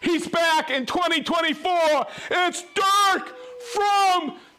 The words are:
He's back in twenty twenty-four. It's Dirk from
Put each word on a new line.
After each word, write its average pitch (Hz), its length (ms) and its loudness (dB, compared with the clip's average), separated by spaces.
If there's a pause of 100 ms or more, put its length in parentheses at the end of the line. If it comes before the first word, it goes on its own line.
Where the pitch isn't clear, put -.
He's 330 260 0
back 320 420 2
in 262 160 -2
twenty 330 360 0
twenty-four. 320 840 0 (240)
It's 359 320 0 (100)
Dirk 392 640 2 (380)
from 392 640 2 (220)